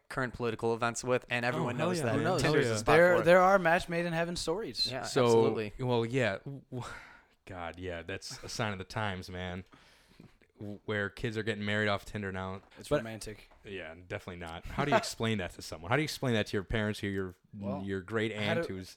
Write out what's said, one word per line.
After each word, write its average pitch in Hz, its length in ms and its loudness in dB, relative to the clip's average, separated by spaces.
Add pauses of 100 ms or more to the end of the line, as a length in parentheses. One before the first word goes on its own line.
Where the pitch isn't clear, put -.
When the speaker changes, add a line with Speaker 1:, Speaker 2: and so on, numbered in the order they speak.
Speaker 1:
current 127 280 -4
political 117 400 0
events 117 280 -2
with, 123 280 2
and 120 120 0
Speaker 2:
Oh, 120 40 2
Speaker 1:
everyone 123 300 -2
Speaker 2:
hell 160 100 0
Speaker 1:
knows 180 100 0
Speaker 2:
yeah. 143 80 0
Speaker 1:
that 113 80 2
Speaker 3:
Who - 80 2
knows? - 220 2
Speaker 1:
Tinder's 151 220 4
Speaker 2:
Hell 113 80 2
Speaker 1:
a - 20 0
Speaker 2:
yeah. 107 40 -2
Speaker 1:
spot 123 160 4
Speaker 3:
There, 175 200 8
Speaker 1:
for - 80 4
it. - 20 2
Speaker 3:
there 180 160 10
are 190 160 8
match 175 320 4
made 170 160 0
in 170 80 -2
heaven 170 220 0
stories. 165 560 -2
Speaker 1:
Yeah, 131 100 -4
Speaker 2:
So, 123 240 2
Speaker 1:
absolutely. 113 540 6
Speaker 2:
well, 123 260 2
yeah. 117 280 2 (120)
W-, 139 160 -12 (100)
w-, 123 220 -8 (540)
God, 87 320 -8
yeah, 87 260 -6
that's 98 380 -8
a - 60 -12
sign 110 220 -2
of 95 60 -6
the 92 60 -8
times, 95 480 -6
man. 90 320 -6 (960)
W-, 101 260 -12
where 101 240 -2
kids 113 280 -6
are 110 60 -4
getting 104 220 -4
married 104 240 2
off 101 160 -2
Tinder 101 260 -6
now. 95 300 -8 (180)
Speaker 3:
It's - 80 -14
Speaker 2:
But 147 100 2
Speaker 3:
romantic. 110 520 -8 (160)
Speaker 2:
Yeah, 90 280 -12 (140)
definitely 92 380 -8
not. 82 220 -10
How - 180 -4
do 143 60 0
you 220 60 4
explain 113 420 -2
that 87 160 -6
to - 60 -16
someone? 82 280 -12
How 120 80 2
do 151 40 2
you 156 40 0
explain 135 300 -2
that 104 120 2
to - 60 -8
your 101 100 0
parents, 107 400 -2
or 104 60 -2
your, 95 260 -4 (240)
Speaker 3:
Well, 98 240 -6
Speaker 2:
your 98 180 -4
great 107 340 -2
Speaker 3:
how 107 60 -4
Speaker 2:
aunt 104 260 0
Speaker 3:
do, 98 80 -6
Speaker 2:
who's 92 220 -10